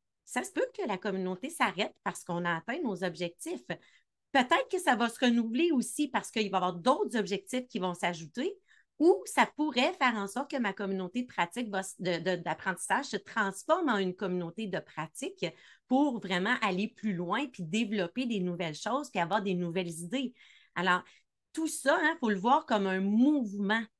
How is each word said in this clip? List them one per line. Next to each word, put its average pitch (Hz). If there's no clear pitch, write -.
ça -
se -
peut 508
que 392
la 196
communauté 190
s'arrête 214
parce 185
qu'on 175
a 170
atteint 240
nos 190
objectifs. 175
Peut-être 269
que 381
ça 277
va 226
se 226
renouveler 240
aussi 277
parce 202
qu'il 208
va 196
y -
avoir 180
d'autres 254
objectifs 208
qui -
vont 180
s'ajouter, 175
ou 330
ça -
pourrait 294
faire 247
en 202
sorte 262
que 285
ma 208
communauté 190
de 247
pratique 208
va 196
s-, -
de, 175
de, 175
d'apprentissage 190
se 214
transforme 233
en 220
une 185
communauté 180
de 175
pratique -
pour 262
vraiment 190
aller 196
plus 208
loin, 185
puis 196
développer 208
des 220
nouvelles 175
choses, 254
puis 190
avoir 175
des 196
nouvelles 175
idées. 175
Alors, 180
tout 320
ça, 302
hein, 330
faut 226
le 202
voir 254
comme 190
un 190
mouvement. 214